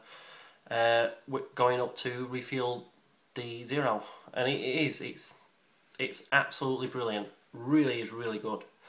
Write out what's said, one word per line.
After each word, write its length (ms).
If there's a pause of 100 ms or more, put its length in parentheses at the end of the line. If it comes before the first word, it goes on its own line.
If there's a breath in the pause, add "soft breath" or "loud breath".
(720 loud breath)
uh, 380 (200)
wi-, 260
going 260
up 160
to 340
refuel 560 (480)
the 300
Zero. 380 (320 loud breath)
And 140
it, 120
it 280
is, 120
it's, 340 (640)
it's 240 (100)
absolutely 540
brilliant. 420 (240)
Really 480
is 120
really 260
good. 240 (260 loud breath)